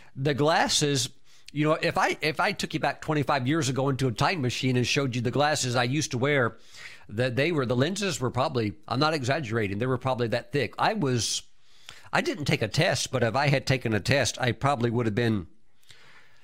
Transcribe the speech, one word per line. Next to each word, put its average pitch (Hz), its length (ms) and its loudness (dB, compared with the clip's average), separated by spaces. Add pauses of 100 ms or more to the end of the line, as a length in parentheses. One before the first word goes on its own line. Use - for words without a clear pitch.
(140)
the 135 200 0
glasses, 147 760 2 (440)
you 147 140 0
know, 156 140 4
if 165 160 0
I, 254 240 2
if 151 200 0
I 196 120 2
took - 220 -6
you 139 60 -4
back 143 200 -2
twenty-five 143 460 0
years 143 220 2
ago 135 220 0
into 131 180 0
a 117 40 0
time 170 300 0
machine 123 340 0
and 123 100 2
showed 139 280 0
you 123 80 -2
the 120 80 0
glasses 131 460 2
I 123 80 4
used 135 260 -2
to 131 80 -2
wear, 135 380 2 (520)
that 117 280 -2
they 151 160 2
were, 143 120 0
the 120 120 0
lenses 175 440 0
were 123 100 -2
probably, 120 420 0 (160)
I'm 123 120 -2
not 156 140 2
exaggerating, 113 640 -2
they 123 80 -2
were 131 120 0
probably 120 300 0
that 120 240 -4
thick. 135 260 -2
I 175 160 2
was, 127 480 0 (680)
I 185 80 2
didn't 190 240 -2
take 143 160 2
a 110 80 0
test, 160 420 0
but 123 120 0
if 110 120 2
I 143 140 2
had 139 180 2
taken 123 280 2
a 101 60 2
test, 131 380 2
I 123 140 0
probably 120 380 0
would 117 160 0
have 104 80 0
been, 110 320 0 (960)